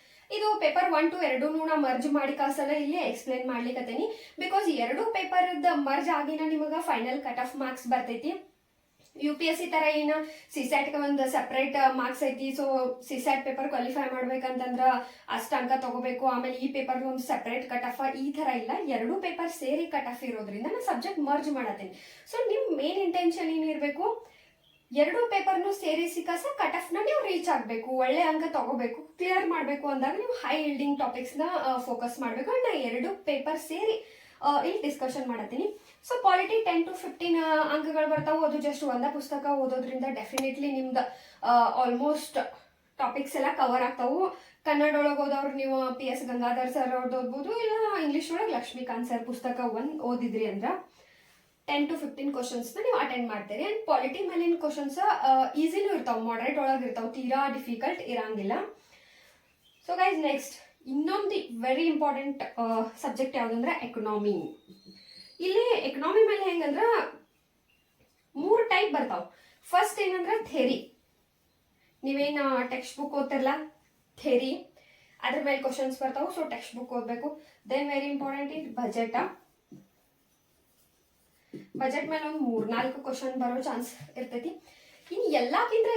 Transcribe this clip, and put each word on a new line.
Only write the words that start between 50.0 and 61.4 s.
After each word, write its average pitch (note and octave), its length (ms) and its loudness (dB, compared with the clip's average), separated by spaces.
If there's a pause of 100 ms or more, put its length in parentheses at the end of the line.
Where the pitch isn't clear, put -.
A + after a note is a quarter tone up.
ಓದಿದ್ರಿ A#3 440 -2
ಅಂದ್ರ G3+ 220 -2 (1000)
ten C#4+ 200 2
to D#4+ 120 -2
fifteen C#4 320 -4
ಕ್ವಶನ್ಸ್‌ನ B3 500 -4
ನೀವು A#4+ 160 2
ಅಟೆಂಡ್ B3 300 0
ಮಾಡ್ತೀರಿ. G#3 360 -4
And G#4+ 220 -2
ಪಾಲಿಟಿ C4+ 420 2
ಮೇಲಿನ E4+ 320 2
ಕ್ವಶನ್ಸ್, C#4+ 400 -2
ಆ, C4 540 4
ಈಸಿನೂ F4 420 2
ಇರ್ತಾವ, A#3 240 0
ಮಾಡರೇಟ್ A#3+ 400 -2
ಒಳಗ್ C4+ 260 2
ಇರ್ತಾವ, A3+ 260 -4
ತೀರಾ C4 360 2
ಡಿಫಿಕಲ್ಟ್ B3 540 -4
ಇರಂಗಿಲ್ಲ. G#3+ 500 -2 (1400)
So, F4+ 100 -2
ಗೈಸ್, F#4 220 4
ನೆಕ್ಸ್ಟ್ - 680 -4
ಇನ್ನೊಂದು F#4+ 480 0 (260)